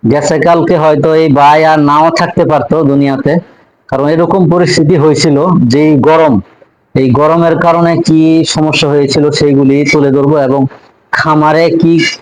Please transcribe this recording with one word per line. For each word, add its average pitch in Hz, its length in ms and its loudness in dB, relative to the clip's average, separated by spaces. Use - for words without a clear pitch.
গেছে 147 280 -2
কালকে 170 380 0
হয়তো 156 380 0
এই 160 180 2
ভাই 147 320 4
আর 156 140 2
নাও 151 320 2
থাকতে 170 340 -2
পারতো 156 380 -2
দুনিয়াতে, 139 540 -2
কারণ 135 200 -2
এরকম 170 420 0
পরিস্থিতি 170 460 0
হয়েছিল। 151 400 0
যেই 151 240 2
গরম, 156 320 2
এই 135 160 0
গরমের 160 480 0
কারণে 170 340 0
কি 160 400 2
সমস্যা 156 420 -2
হয়েছিল 143 420 0
সেইগুলি 143 600 0
তুলে 143 180 0
ধরবো 139 280 0
এবং 135 280 -2
খামারে 156 580 0
কি 165 280 0